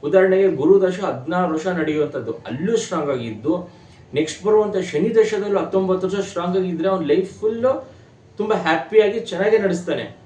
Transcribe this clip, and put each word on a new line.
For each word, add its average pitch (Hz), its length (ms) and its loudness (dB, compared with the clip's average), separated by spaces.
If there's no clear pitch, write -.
ಉದಾಹರಣೆಗೆ 190 440 4
ಗುರು 165 340 2
ದಶ 185 180 -2
ಹದಿನಾರು 165 540 -2
ವರ್ಷ 160 140 -4
ನಡೆಯುವಂಥದ್ದು, 151 640 -4
ಅಲ್ಲೂ 165 460 -4
ಸ್ಟ್ರಾಂಗ್ 156 320 -4
ಆಗಿದ್ದು, 127 600 -4
ನೆಕ್ಸ್ಟ್ 156 320 -4
ಬರುವಂಥ 208 320 2
ಶನಿ 190 380 0
ದಶದಲ್ಲೂ 202 440 2
ಹತ್ತೊಂಬತ್ತು 185 480 0
ವರ್ಷ 190 200 -2
ಸ್ಟ್ರಾಂಗ್ 180 300 -2
ಆಗಿದ್ರೆ 180 320 0
ಅವ್ನ 180 180 0
ಲೈಫ್ 185 260 2
ಫುಲ್ಲು 233 640 -2
ತುಂಬ 214 160 0
ಹ್ಯಾಪಿಯಾಗಿ 202 680 2
ಚೆನ್ನಾಗೇ 208 380 2
ನಡೆಸ್ತಾನೆ. 160 680 -2